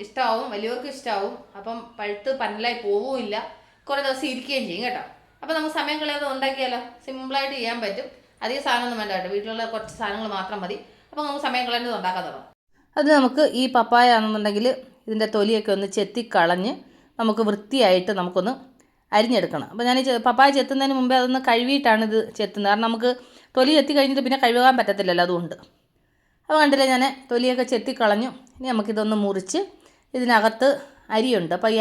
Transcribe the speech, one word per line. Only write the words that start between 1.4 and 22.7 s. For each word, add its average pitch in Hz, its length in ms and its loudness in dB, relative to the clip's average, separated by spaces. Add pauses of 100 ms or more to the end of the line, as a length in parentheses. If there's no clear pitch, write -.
അപ്പം 226 220 -10 (200)
പഴുത്ത് 208 440 -6
പന്നലായി 220 420 -4
പോവുമില്ല, 214 500 -2 (540)
കുറേ 277 180 -2
ദിവസം 269 260 -4
ഇരിക്കുകയും 262 360 -6
ചെയ്യും 196 180 -8
കേട്ടോ. 247 160 -6 (380)
അപ്പം 311 180 -6
നമുക്ക് 311 220 -4
സമയം 302 220 -4
കളയാതെ 294 320 -4
ഉണ്ടാക്കിയാലോ? 262 460 -4 (260)
സിമ്പിളായിട്ട് 269 500 -6
ചെയ്യാൻ 233 280 -6
പറ്റും. 202 220 -8 (360)
അധികം 262 220 -6
സാധനമൊന്നും 240 340 -2
വേണ്ട 208 140 -6
കേട്ടോ. 185 200 -6
വീട്ടിലുള്ള 220 380 -6
കുറച്ച് 220 280 -10
സാധനങ്ങൾ 214 360 -6
മാത്രം 190 280 -6
മതി. 185 120 -8 (340)
അപ്പം 302 180 -8
നമുക്ക് 285 180 -6
സമയം 247 220 -2
കളയാതെ 240 300 -2
ഉണ്ടാക്കാൻ 185 300 -4
തുടങ്ങാം. 139 180 -14 (540)
അത് 285 160 2
നമുക്ക് 262 280 4 (180)
ഈ - 20 2 (100)
പപ്പായ 240 340 6 (100)
ആണെന്നുണ്ടെങ്കിൽ 214 480 0 (420)
ഇതിൻ്റെ 220 260 0
തൊലിയൊക്കെ 214 420 2
ഒന്ന് 196 200 -4
ചെത്തിക്കളഞ്ഞ് 196 760 0 (480)
നമുക്ക് 226 300 2
വൃത്തിയായിട്ട് 208 720 2
നമുക്കൊന്ന് 180 340 -2 (640)
അരിഞ്ഞെടുക്കണം. 208 540 0
അപ്പം 226 180 -6
ഞാൻ 254 120 2
ഈ - 60 -2
ചെ-, 240 200 0
പപ്പായ 254 300 6
ചെത്തുന്നതിന് 269 420 0
മുമ്പേ 254 200 2
അതൊന്ന് 254 300 0
കഴുകിയിട്ടാണ് 240 600 2
ഇത് 220 80 0 (220)
ചെത്തുന്നത്. 202 320 -2